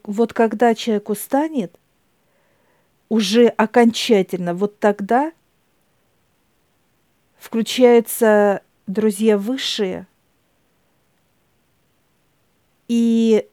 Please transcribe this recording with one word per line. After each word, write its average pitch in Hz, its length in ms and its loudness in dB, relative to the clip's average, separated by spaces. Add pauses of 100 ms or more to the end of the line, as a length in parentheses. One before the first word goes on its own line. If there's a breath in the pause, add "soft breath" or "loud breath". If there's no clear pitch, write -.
вот 220 280 -4
когда 226 440 0
человек 208 340 -4
устанет, 269 680 -6 (1300)
уже 220 380 2
окончательно, 208 1080 0
вот 202 240 -6
тогда 226 540 -2 (2000)
включаются, 226 1200 2 (240)
друзья, 208 540 0
высшие 202 640 -6 (2750)
и 226 640 0